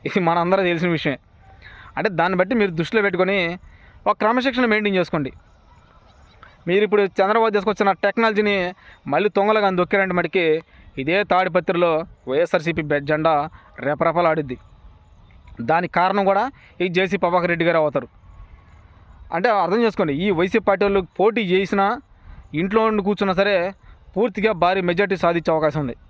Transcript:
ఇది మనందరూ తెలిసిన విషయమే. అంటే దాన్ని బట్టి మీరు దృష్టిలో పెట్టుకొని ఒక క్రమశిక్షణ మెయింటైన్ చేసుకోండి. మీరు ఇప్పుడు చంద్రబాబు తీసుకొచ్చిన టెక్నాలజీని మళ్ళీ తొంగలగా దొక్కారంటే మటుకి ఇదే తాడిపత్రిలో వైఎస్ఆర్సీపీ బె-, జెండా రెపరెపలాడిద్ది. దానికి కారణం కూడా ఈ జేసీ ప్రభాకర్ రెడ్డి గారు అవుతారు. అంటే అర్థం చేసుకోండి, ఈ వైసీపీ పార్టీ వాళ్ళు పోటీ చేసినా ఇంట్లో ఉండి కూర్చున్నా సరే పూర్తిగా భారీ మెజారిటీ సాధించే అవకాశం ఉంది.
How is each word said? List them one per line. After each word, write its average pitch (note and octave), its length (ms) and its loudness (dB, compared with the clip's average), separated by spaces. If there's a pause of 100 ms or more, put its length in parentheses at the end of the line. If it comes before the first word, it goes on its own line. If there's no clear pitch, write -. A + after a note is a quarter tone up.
ఇది G3 200 -2
మనందరూ F3 420 0
తెలిసిన F3 280 -2
విషయమే. C#3+ 220 -4 (760)
అంటే G3+ 120 -2 (100)
దాన్ని F#3 200 2
బట్టి F#3+ 220 2
మీరు G3 180 0
దృష్టిలో G#3 260 0
పెట్టుకొని F#3 320 0 (720)
ఒక G#3 140 2
క్రమశిక్షణ B3 500 0
మెయింటైన్ G#3 280 0
చేసుకోండి. D#3 320 -4 (1400)
మీరు G3 200 2
ఇప్పుడు G3+ 160 2 (160)
చంద్రబాబు A3 360 0
తీసుకొచ్చిన G3+ 340 0 (160)
టెక్నాలజీని G#3 500 0 (580)
మళ్ళీ G3 240 2
తొంగలగా G#3 320 2 (100)
దొక్కారంటే F#3+ 400 0
మటుకి E3+ 260 0 (580)
ఇదే E3 140 0 (140)
తాడిపత్రిలో F3+ 600 0 (380)
వైఎస్ఆర్సీపీ E3 640 0
బె-, C#3+ 180 0
జెండా D#3 240 0 (540)
రెపరెపలాడిద్ది. D#3 680 0 (1120)
దానికి E3+ 280 -2
కారణం F#3+ 320 2
కూడా G3 120 2 (400)
ఈ F#3+ 40 0 (100)
జేసీ F#3+ 260 0
ప్రభాకర్ F3 300 0
రెడ్డి E3 160 0
గారు E3 140 2
అవుతారు. C#3 260 -2 (1300)
అంటే G3 140 0 (140)
అర్థం F#3 220 0
చేసుకోండి, F3+ 280 0 (120)
ఈ - 20 2 (120)
వైసీపీ F#3+ 280 0
పార్టీ G3 200 2
వాళ్ళు G3 140 2 (180)
పోటీ A3 220 2 (120)
చేసినా G3 320 0 (760)
ఇంట్లో G3+ 280 0
ఉండి G#3+ 180 0
కూర్చున్నా G3 320 -2
సరే G3+ 160 2 (600)
పూర్తిగా G#3+ 360 0 (120)
భారీ F#3 260 2
మెజారిటీ F#3 340 0
సాధించే E3+ 320 2
అవకాశం D3+ 300 0
ఉంది. A#2+ 100 -6 (140)